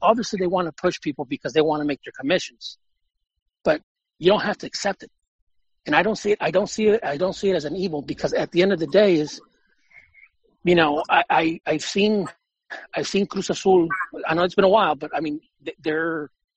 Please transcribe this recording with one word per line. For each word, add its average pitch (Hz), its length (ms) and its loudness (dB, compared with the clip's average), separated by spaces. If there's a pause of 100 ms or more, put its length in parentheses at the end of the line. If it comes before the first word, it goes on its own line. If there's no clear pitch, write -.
obviously 214 380 0
they 180 80 0
wanna 175 240 -2
push - 280 -4
people 147 260 -8
because 131 280 -8
they 156 80 4
wanna 151 240 0
make 143 180 -4
their 123 160 -16
commissions, 135 580 -6 (840)
but 156 180 0 (360)
you 170 140 4
don't 202 100 4
have 196 180 -4
to 151 80 -12
accept - 360 -6
it. - 80 -20 (760)
And 151 100 0
I 160 60 6
don't 202 160 0
see 208 140 -2
it, 208 100 0
I 156 100 -2
don't 185 180 0
see 220 180 0
it, 214 160 4
I 143 140 -4
don't 185 180 -2
see 202 140 -2
it 190 60 2
as 151 100 -2
an 147 100 -6
evil 175 260 -4
because - 320 -6
at 156 180 -2
the 175 120 2
end 196 100 2
of 170 60 -2
the 160 80 -4
day 190 280 4
is, 151 240 -2 (1200)
you 175 100 2
know, 147 340 2
I, 175 220 4
I, 165 380 0
I've 151 160 -2
seen, 202 440 0 (640)
I've 160 140 -4
seen 202 200 0
Cruz - 240 -6
Azul. 180 360 4 (400)
I 165 60 -2
know 170 100 2
it's 185 120 -2
been 196 100 4
a 190 40 6
while, 185 260 4
but 143 200 -10
I - 40 -2
mean, 151 200 -4 (240)
th-, - 160 -12
they're, 160 520 -4 (260)